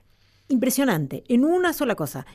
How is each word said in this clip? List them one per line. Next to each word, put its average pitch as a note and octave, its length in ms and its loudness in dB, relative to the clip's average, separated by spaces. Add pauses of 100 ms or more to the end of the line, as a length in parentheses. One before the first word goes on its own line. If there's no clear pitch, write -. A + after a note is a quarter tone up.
(480)
Impresionante, A#3 800 0
en B3 160 4
una F4 280 2
sola A#3+ 220 -2
cosa, C#3 400 -8